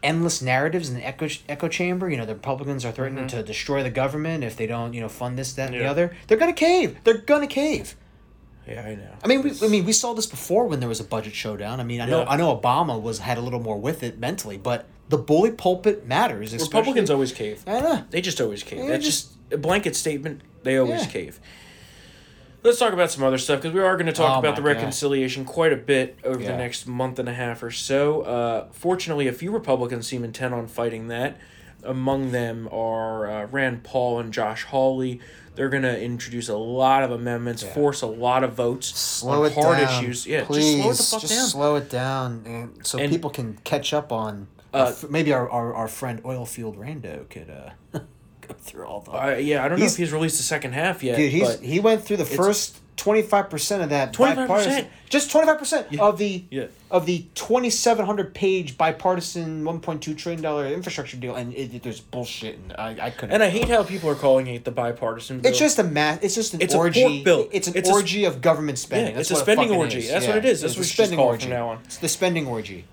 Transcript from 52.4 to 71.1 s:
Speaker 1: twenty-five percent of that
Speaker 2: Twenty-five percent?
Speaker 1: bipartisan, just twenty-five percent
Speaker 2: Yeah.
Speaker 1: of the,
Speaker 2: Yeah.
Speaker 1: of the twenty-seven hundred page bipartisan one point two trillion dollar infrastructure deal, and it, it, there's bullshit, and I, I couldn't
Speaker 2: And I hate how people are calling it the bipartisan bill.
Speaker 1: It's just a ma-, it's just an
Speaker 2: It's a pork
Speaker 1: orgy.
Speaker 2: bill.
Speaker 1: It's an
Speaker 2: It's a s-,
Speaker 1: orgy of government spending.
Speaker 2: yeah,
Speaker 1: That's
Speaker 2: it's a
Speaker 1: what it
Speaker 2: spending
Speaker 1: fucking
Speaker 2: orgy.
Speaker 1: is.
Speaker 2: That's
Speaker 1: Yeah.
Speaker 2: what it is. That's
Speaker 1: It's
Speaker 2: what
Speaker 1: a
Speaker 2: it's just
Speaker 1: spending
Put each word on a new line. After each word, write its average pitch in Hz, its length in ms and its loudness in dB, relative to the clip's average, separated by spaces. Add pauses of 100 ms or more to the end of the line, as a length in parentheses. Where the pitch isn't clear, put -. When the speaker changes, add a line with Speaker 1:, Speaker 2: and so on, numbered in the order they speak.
Speaker 1:
twenty-five 208 520 4
percent 180 340 -2
of 151 60 -2
that 143 240 0
Speaker 2:
Twenty-five 262 340 4
percent? 202 200 4
Speaker 1:
bipartisan, 262 200 0 (220)
just 285 220 0
twenty-five 311 280 6
percent 294 300 -2
Speaker 2:
Yeah. 147 120 -2
Speaker 1:
of 202 160 6
the, 196 340 -2
Speaker 2:
Yeah. 127 140 -6 (260)
Speaker 1:
of 180 140 4
the 175 200 0 (100)
twenty-seven 233 680 2
hundred 202 280 -2
page 185 440 0
bipartisan 160 880 -2
one 165 140 -4
point 160 220 -6
two 156 120 -6
trillion 165 300 -6
dollar 147 240 -2
infrastructure 151 500 -4
deal, 123 180 -6
and 123 180 -6
it, 123 220 -8
it, 120 80 -10
there's 110 180 -8
bullshit, 117 560 -8
and 92 200 -14
I, 113 180 -6 (120)
I - 20 -4
couldn't 113 240 -6
Speaker 2:
And 214 100 6
I 196 60 6
hate 226 200 2
how 226 140 6
people 165 260 -2
are 143 60 2
calling 131 320 6
it 120 180 -8
the 123 60 -4
bipartisan 120 680 -4
bill. 127 100 6
Speaker 1:
It's 254 100 4
just 302 200 4
a 214 40 6
ma-, 151 380 2
it's 202 140 0
just 220 180 -2
an 170 80 -2
Speaker 2:
It's 180 120 2
a 190 40 6
pork 170 100 4
Speaker 1:
orgy. 165 360 4
Speaker 2:
bill. 165 280 6
Speaker 1:
It's 190 160 0
an 175 80 -4
Speaker 2:
It's 185 140 2
a - 20 8
s-, 202 40 8
Speaker 1:
orgy 196 300 2
of 135 160 0
government 151 380 2
spending. 127 320 -2
Speaker 2:
yeah, 113 60 -6
Speaker 1:
That's 160 140 -2
Speaker 2:
it's - 0 -
a - 40 2
Speaker 1:
what 151 60 4
it - 20 0
Speaker 2:
spending 233 260 6
Speaker 1:
fucking 185 120 4
Speaker 2:
orgy. 131 180 0
Speaker 1:
is. 113 100 -4
Speaker 2:
That's 165 160 2
Speaker 1:
Yeah. 226 60 2
Speaker 2:
what 208 60 4
it 220 80 2
is. 220 160 4
That's 156 120 -2
Speaker 1:
It's - 40 -6
Speaker 2:
what 180 40 -2
Speaker 1:
a - 0 -
Speaker 2:
it's 170 80 0
just - 80 -4
Speaker 1:
spending 190 200 4